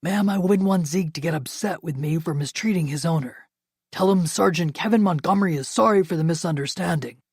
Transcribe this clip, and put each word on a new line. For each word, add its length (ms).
Ma'am, 260
I 80
wouldn't 300
want 180
Zeke 280
to 80
get 120
upset 500
with 140
me 220
for 160
mistreating 500
his 180
owner. 460
Tell 200
him 160
Sergeant 480
Kevin 260
Montgomery 540
is 120
sorry 360
for 120
the 80
misunderstanding. 920